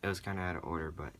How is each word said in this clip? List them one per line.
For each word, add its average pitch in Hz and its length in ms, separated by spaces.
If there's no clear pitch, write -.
It 95 40
was 95 120
kinda 98 220
out 90 140
of - 80
order, 80 280
but 76 280